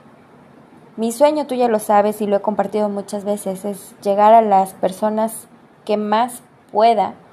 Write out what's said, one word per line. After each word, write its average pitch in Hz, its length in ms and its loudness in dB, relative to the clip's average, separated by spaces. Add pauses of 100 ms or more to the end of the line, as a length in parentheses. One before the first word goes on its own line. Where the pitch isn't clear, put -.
(960)
Mi 226 160 -4
sueño, 294 360 2
tú 277 80 -6
ya 247 120 0
lo 214 120 0
sabes 208 420 0
y 208 60 -2
lo 202 100 0
he 196 40 -2
compartido 208 460 -4
muchas 202 380 -10
veces, 202 400 -6
es 202 360 -12
llegar 208 320 4
a 226 80 8
las 190 320 2
personas 214 760 -6 (340)
que 208 140 -2
más 214 460 -2 (280)
pueda 208 440 2 (180)